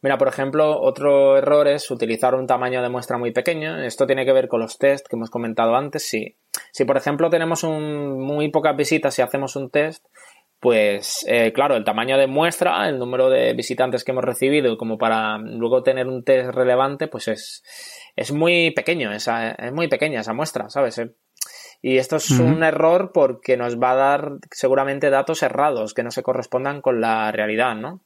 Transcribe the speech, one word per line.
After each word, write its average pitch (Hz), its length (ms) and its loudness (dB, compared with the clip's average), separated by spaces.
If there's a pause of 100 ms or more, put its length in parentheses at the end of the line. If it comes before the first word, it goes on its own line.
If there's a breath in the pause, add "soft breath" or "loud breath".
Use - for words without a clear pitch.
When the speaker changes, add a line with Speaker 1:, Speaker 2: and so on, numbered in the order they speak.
Speaker 1:
Mira, 135 160 0
por 135 100 4
ejemplo, 147 520 0
otro 139 560 4
error 143 300 4
es 147 240 0
utilizar 120 460 0
un 131 100 -4
tamaño 127 340 0
de 123 80 -2
muestra 123 300 -6
muy 120 140 -4
pequeño. 160 500 -2
Esto 131 240 0
tiene 135 180 0
que 135 80 4
ver 131 140 4
con 120 140 -2
los 113 180 -8
test 139 300 2
que 120 80 -6
hemos 113 140 -8
comentado 117 440 0
antes. 139 340 -2
Si, - 280 -6 (340 loud breath)
si, - 140 -2
por 131 120 0
ejemplo, 147 320 0
tenemos 165 360 0
un, 151 560 -4
muy 147 300 -2
pocas 147 260 2
visitas 147 420 0
y 131 40 2
hacemos 139 340 -4
un 139 140 -8
test, 151 360 -2 (540 soft breath)
pues, 107 680 0
eh, 117 240 2
claro, 135 240 2
el 107 80 -2
tamaño 120 340 0
de 135 100 4
muestra, 170 600 0
el 135 120 -4
número 127 300 2
de 123 240 2
visitantes 123 500 -2
que 131 80 -4
hemos 123 120 -2
recibido 131 540 0
como 113 180 -6
para 110 420 0
luego 117 440 -2
tener 131 240 0
un 127 160 -8
test 127 280 2
relevante, 127 580 0
pues - 180 -10
es, - 380 -8 (500 loud breath)
es 139 180 -4
muy 165 380 2
pequeño, 151 420 -2
esa, 113 380 -4
es 120 220 -10
muy 160 160 -2
pequeña 139 320 -2
esa 110 140 -6
muestra, 127 360 -6
¿sabes? 113 280 -2
Eh, 117 160 -8 (680 loud breath)
Y 131 160 2
esto 131 180 -2
es - 140 -2
Speaker 2:
Ujú. 127 140 4
Speaker 1:
un 156 200 2
error 165 480 2
porque 131 440 2
nos 120 220 -4
va 127 140 2
a - 40 4
dar 143 360 2 (180)
seguramente 135 600 0
datos 139 320 0
errados 135 520 0
que 123 80 -2
no 117 80 -6
se 123 120 -8
correspondan 127 580 -2
con 123 200 0
la 110 320 0
realidad, 110 440 0
¿no? 143 300 -10